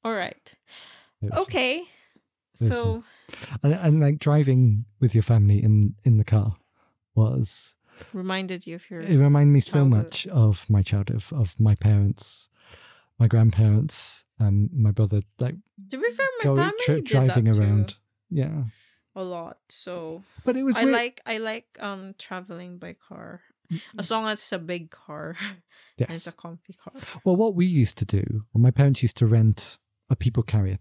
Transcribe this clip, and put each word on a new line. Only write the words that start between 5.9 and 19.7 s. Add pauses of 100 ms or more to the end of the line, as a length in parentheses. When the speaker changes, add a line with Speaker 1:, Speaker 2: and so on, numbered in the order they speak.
Speaker 2:
in
the
car (600)
was (380)
Speaker 1:
reminded
you
of
your
Speaker 2:
it
reminded
me
so
Speaker 1:
childhood.
Speaker 2:
much
of
my
childhood,
of,
of
my
parents, (680)
my
grandparents, (160)
and
my
brother. (180)
Like, (340)
Speaker 1:
To
be
fair, (120)
my
Speaker 2:
going
Speaker 1:
family (100)
Speaker 2:
tri-,
Speaker 1:
did
Speaker 2:
driving
Speaker 1:
that
too.
Speaker 2:
around. (340)
Yeah. (520)
Speaker 1:
A
lot. (120)